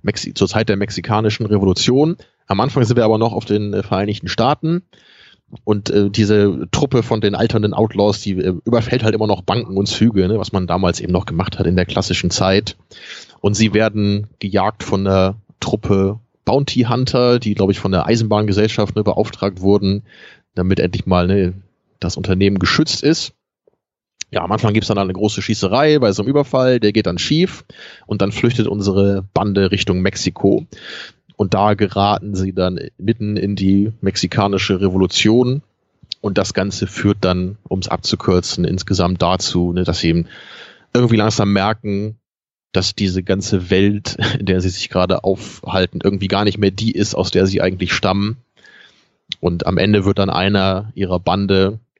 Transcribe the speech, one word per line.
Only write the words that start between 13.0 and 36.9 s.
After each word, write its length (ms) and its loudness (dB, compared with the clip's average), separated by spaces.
Und 140 0
sie 200 2
werden 520 2
gejagt 420 -2
von 220 -2
der 320 2
Truppe 580 0
Bounty 440 0
Hunter, 500 2
die, 160 -2
glaub 160 2
ich, 80 0
von 140 -4
der 140 0
Eisenbahngesellschaft, 880 0
ne, 80 0
beauftragt 560 -2
wurden, 420 2
damit 260 0
endlich 260 -2
mal, 220 4
ne, 240 2
das 160 -4
Unternehmen 420 2
geschützt 460 0
ist. 300 0
Ja, 120 -2
am 100 -4
Anfang 200 2
gibt's 160 0
dann 100 0
eine 140 -2
große 300 -2
Schießerei 560 2
bei 140 2
so 100 -2
einem 80 -2
Überfall, 500 2
der 120 2
geht 140 2
dann 120 -2
schief 460 0
und 160 -2
dann 100 0
flüchtet 340 0
unsere 560 0
Bande 360 2
Richtung 300 0
Mexiko. 640 0
Und 180 -2
da 200 4
geraten 600 0
sie 180 -2
dann 260 -2
mitten 380 -2
in 200 -2
die 440 2
mexikanische 800 0
Revolution. 840 2
Und 180 -4
das 160 -2
Ganze 320 -4
führt 360 -2